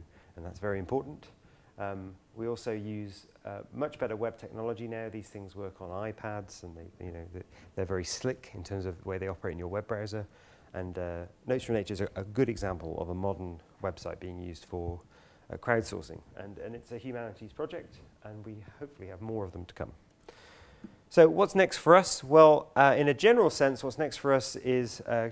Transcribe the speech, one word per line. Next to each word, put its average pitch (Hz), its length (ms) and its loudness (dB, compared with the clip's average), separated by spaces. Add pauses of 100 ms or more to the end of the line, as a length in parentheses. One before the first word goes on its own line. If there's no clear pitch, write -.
(360)
and 82 80 -14
that's 87 140 -14
very 101 200 -4
important. 135 500 -6 (500)
Um, 95 360 -8 (220)
we 113 120 -6
also 117 240 -6
use, 104 540 -8 (180)
uh, 101 160 -10 (120)
much 143 260 -6
better 113 180 -4
web 113 220 -4
technology 113 500 -8
now. 113 200 -8
These 104 200 -12
things 98 280 -16
work 98 240 -12
on 90 100 -12
iPads, 104 720 -8
and 85 140 -14
they, 87 280 -16
you 87 80 -10
know, 85 200 -12
they, 90 100 -12 (340)
they're 95 80 -2
very 92 200 -2
slick - 500 -6
in 98 80 -12
terms 95 240 -6
of 90 160 -8
the 95 60 -8
way 95 100 -6
they 95 100 -4
operate 92 240 -6
in 85 60 -8
your 87 100 -8
web 104 180 -6
browser. 104 400 -6 (460)
And, 90 260 -8
uh, 87 240 -6 (240)
Notes 127 180 -2
from 117 120 0
Nature 101 180 -2
is 90 60 -6
a, 101 160 -2
a 95 80 -6
good 113 240 0
example 90 520 -4
of 85 80 -6
a 87 60 -4
modern 92 460 -4 (220)
website 90 360 -6
being 90 220 -12
used 87 240 -12
for, 87 360 -8 (520)
uh, - 40 -10
crowdsourcing. 98 640 -4 (160)
And, 98 220 -14
and 107 160 -12
it's 120 180 -18
a 120 60 -10
humanities 117 540 -10
project, 156 460 -10 (260)
and 107 200 -14
we 110 120 -12 (220)
hopefully 139 300 -14
have 95 120 -14
more 110 240 -4
of 90 80 -8
them 87 140 -10
to - 80 -20
come. - 180 -10 (1160)
So 160 180 10
what's 175 260 4
next 190 240 4
for 165 160 8
us? 180 300 4
Well, 151 500 10
uh, 135 240 8
in 143 100 4
a 143 60 4
general 214 360 6
sense, 135 340 2
what's 131 140 -6
next 151 180 -4
for 139 160 2
us 131 240 2
is, 127 460 0
uh, 117 300 0